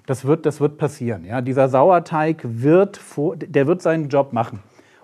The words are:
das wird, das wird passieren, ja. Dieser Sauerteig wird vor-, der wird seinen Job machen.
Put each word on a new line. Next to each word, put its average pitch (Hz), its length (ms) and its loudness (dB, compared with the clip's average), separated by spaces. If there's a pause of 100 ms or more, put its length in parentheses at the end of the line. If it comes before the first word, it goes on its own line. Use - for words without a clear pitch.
das 131 200 -6
wird, 160 200 0
das 147 140 -2
wird 147 180 -2
passieren, 117 480 -6
ja. 117 160 -6
Dieser 135 280 2
Sauerteig 160 760 2
wird 147 540 2
vor-, - 380 -6
der 143 320 -2
wird 170 140 0
seinen 160 280 -2
Job 139 240 0
machen. 113 260 -4 (440)